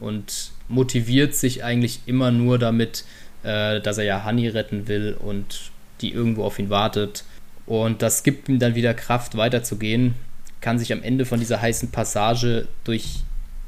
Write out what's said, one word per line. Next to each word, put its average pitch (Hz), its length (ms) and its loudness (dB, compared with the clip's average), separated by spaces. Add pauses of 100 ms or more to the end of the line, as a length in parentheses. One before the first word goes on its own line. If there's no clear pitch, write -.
und 107 500 -8 (180)
motiviert 127 680 2
sich 123 300 -2
eigentlich 120 420 0
immer 127 240 2
nur 120 280 4
damit, 117 460 2 (400)
äh, 107 360 0
dass 104 180 -2
er 107 60 2
ja 101 220 0
Honey 117 220 2
retten 107 400 -2
will 104 300 0
und - 520 -4 (320)
die 110 100 -2
irgendwo 113 320 0
auf 101 140 -2
ihn 101 120 -2
wartet. 104 540 0 (420)
Und 113 360 0
das 113 220 0
gibt 139 260 2
ihm 131 80 4
dann 120 160 4
wieder 117 200 2
Kraft, - 420 -2
weiterzugehen, 117 800 2 (460)
kann 117 180 0
sich 117 140 -2
am 107 100 -2
Ende 127 220 2
von 120 160 0
dieser 113 220 0
heißen 117 280 0
Passage 117 800 2 (160)
durch - 360 -2 (460)